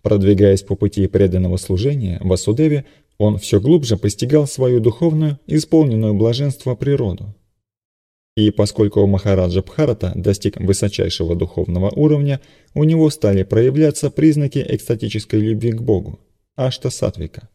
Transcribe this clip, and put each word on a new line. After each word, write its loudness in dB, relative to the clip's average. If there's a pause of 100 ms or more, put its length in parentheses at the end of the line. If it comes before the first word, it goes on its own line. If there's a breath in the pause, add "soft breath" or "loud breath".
Продвигаясь 4
по -4
пути -2
преданного 0
служения -4
Васудеве, 0 (340 soft breath)
он 2
всё -2
глубже 2
постигал 0
свою 0
духовную, 0
исполненную 2
блаженства -2
природу. -4 (1000)
И 4
поскольку 2
Махараджа 2
Бхарата -2
достиг -2
высочайшего -2
духовного -2
уровня, 0 (340 soft breath)
у 0
него 4
стали 0
проявляться 0
признаки 0
экстатической -4
любви -2
к -6
Богу, -2 (360)
ашта -4
сатвика -8